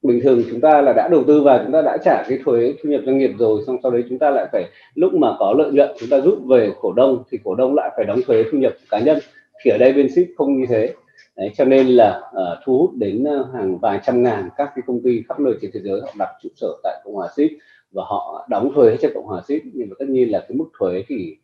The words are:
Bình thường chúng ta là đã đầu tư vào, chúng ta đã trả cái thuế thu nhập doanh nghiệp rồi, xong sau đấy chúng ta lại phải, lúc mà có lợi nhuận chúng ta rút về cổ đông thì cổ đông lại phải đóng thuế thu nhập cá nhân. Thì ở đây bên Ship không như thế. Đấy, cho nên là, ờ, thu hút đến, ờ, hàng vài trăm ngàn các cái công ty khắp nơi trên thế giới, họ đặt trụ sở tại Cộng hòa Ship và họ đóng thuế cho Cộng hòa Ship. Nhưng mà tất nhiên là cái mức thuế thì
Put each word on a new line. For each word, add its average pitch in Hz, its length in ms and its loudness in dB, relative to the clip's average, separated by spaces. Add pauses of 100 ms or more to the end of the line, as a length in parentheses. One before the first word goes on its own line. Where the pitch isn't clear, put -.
Bình 123 220 2
thường 123 260 4
chúng 117 120 -6
ta 151 200 6
là 131 120 4
đã - 140 2
đầu 160 200 2
tư 151 140 6
vào, 135 220 6
chúng 131 80 -6
ta 156 100 2
đã 143 240 0
trả 139 240 2
cái 127 160 -2
thuế 123 280 0 (100)
thu 147 60 -4
nhập 143 160 0
doanh 131 120 0
nghiệp 127 220 2
rồi, 110 280 2
xong 127 160 -6
sau 127 80 0
đấy 120 180 0
chúng 127 100 -8
ta 147 120 2
lại 123 200 -2
phải, 92 140 -2 (300)
lúc 175 180 0
mà 135 260 2
có 101 180 0
lợi 147 140 2
nhuận 143 180 4 (100)
chúng 117 100 -12
ta 139 100 4
rút 139 260 0
về 120 260 4 (100)
cổ 95 120 -4
đông 123 380 2
thì 123 120 -10
cổ 95 120 -4
đông 131 200 0
lại - 200 -2
phải 110 100 -2
đóng 104 220 -2
thuế 113 240 2
thu 151 60 -2
nhập 131 160 0 (160)
cá 104 100 -2
nhân. 147 180 2 (460)
Thì 117 80 4
ở 98 60 2
đây 131 160 6
bên 139 160 2
Ship 175 180 2 (100)
không 139 220 0
như 127 100 -2
thế. 117 240 0 (440)
Đấy, 101 200 -6
cho 135 80 2
nên 131 220 6
là, 113 340 4 (100)
ờ, 90 340 -6
thu 131 120 2
hút 175 180 2
đến, 110 280 -4
ờ, 143 300 -2
hàng 95 240 -4
vài 101 280 -2
trăm 123 180 2
ngàn 101 340 -2
các 143 180 -4
cái 127 120 -8
công 123 160 -4
ty 120 260 0
khắp 135 100 -8
nơi 131 220 0
trên 98 120 -12
thế 107 100 -10
giới, 98 180 -4
họ - 60 -14 (100)
đặt 98 120 -4 (140)
trụ - 120 -14
sở - 120 -8 (160)
tại - 200 -8
Cộng 101 100 -16
hòa 92 220 -8
Ship 156 160 0 (400)
và 95 140 -8
họ 90 440 -10
đóng 110 240 -2
thuế 120 240 4
cho 156 160 0
Cộng - 120 -10
hòa 92 160 -10
Ship. 151 200 -6 (120)
Nhưng 120 160 -10
mà 95 100 -18
tất 135 100 -8
nhiên 127 220 0
là 95 80 -2
cái 117 180 -10
mức 160 80 -4 (140)
thuế 92 280 -4
thì 90 360 -10